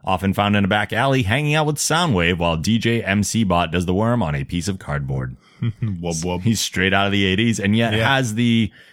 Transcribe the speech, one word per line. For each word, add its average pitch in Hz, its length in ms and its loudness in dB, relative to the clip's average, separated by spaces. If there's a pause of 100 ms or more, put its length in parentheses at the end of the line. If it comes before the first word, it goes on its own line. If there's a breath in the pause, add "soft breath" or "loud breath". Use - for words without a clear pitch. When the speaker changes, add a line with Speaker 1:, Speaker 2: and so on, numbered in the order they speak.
Speaker 1:
often 95 300 0
found 101 220 2
in 101 80 2
a 92 40 0
back 104 240 0
alley 131 300 0
hanging 147 320 0
out 156 120 0
with 151 100 -2
Soundwave 98 640 2
while 85 180 0
D 104 220 0
J 113 240 0
M 98 200 0
C 113 220 0
Bot 87 280 2
does 90 140 0
the 90 80 0
worm 113 280 0
on 76 120 -2
a 69 100 -4
piece 87 240 -4
of 92 100 -4
cardboard. 67 580 -6 (120)
Speaker 2:
<laughs> - 140 -10
Wub 87 640 -4
Wub. 90 180 -4
Speaker 1:
He's 104 180 0
straight 95 320 0
out 98 140 2
of 98 60 0
the 101 120 2
eighties 101 360 2
and 101 160 2
yet 113 180 0
Speaker 2:
Yeah. 113 220 2
Speaker 1:
has 120 180 -2
the, 113 360 2 (220 loud breath)